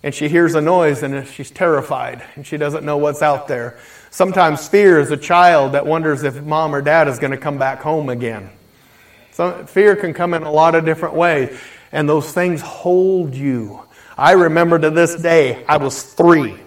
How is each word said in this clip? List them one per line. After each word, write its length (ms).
and 120
she 140
hears 260
a 60
noise 420
and 240
she's 240
terrified 720
and 120
she 80
doesn't 300
know 100
what's 260
out 280
there. 280
Sometimes 600
fear 300
is 120
a 60
child 560
that 120
wonders 380
if 180
mom 320
or 80
dad 280
is 100
gonna 180
come 200
back 240
home 260
again. 440
So 280
fear 280
can 180
come 200
in 100
a 80
lot 240
of 80
different 320
ways, 420
and 160
those 200
things 300
hold 760
you. 460
I 160
remember 440
to 120
this 260
day, 500
I 120
was 260
three 640